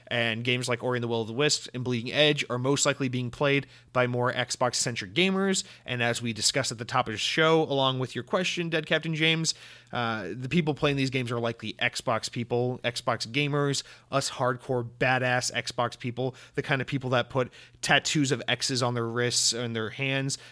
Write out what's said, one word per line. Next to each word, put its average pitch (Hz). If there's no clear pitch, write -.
And 117
games 123
like 120
Ori 123
and 120
the 117
Will 117
of 107
the 113
Wisps 147
and 127
Bleeding 120
Edge 147
are 123
most 135
likely 139
being 123
played 139
by 127
more 123
Xbox-centric 120
gamers. 190
And 123
as 120
we 117
discussed 120
at 113
the 123
top 127
of 110
the 107
show, 160
along 135
with 127
your 123
question, 180
Dead 160
Captain 160
James, 160
uh, 113
the 127
people 156
playing 143
these 135
games 127
are 120
likely 113
Xbox -
people, 123
Xbox 117
gamers, 143
us 135
hardcore 123
badass 127
Xbox 117
people, 123
the 139
kind 135
of 120
people 131
that 120
put 127
tattoos 143
of 117
X's 123
on 123
their 117
wrists 117
and 117
their 110
hands, 135